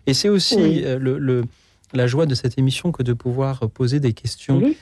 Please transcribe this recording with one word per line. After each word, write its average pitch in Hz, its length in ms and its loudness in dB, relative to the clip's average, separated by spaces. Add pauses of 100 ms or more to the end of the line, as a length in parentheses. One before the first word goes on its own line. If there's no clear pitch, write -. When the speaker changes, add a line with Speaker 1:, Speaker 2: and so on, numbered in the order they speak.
Speaker 1:
Et 135 60 2
c'est 202 140 0
aussi, 202 280 2
Speaker 2:
Oui. 160 280 2
Speaker 1:
euh, 131 140 -2
le, 131 200 -2
le, 127 260 0 (500)
la 123 140 2
joie 143 180 2
de 139 80 0
cette 120 240 -4
émission 131 320 0
que 143 140 -4
de 120 80 0
pouvoir 127 580 -4
poser 131 300 0
des 120 120 2
questions - 460 -2
Speaker 2:
Oui. 294 240 2